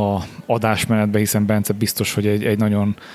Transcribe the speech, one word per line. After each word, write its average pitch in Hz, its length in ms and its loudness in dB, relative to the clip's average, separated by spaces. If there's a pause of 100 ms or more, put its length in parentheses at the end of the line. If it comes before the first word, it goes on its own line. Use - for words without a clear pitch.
a 101 220 0 (240)
adásmenetbe, 107 720 2
hiszen 104 280 2
Bence 107 260 2
biztos, 104 420 -2
hogy 104 120 0
egy, 104 180 0
egy 107 140 0
nagyon 104 380 0 (180)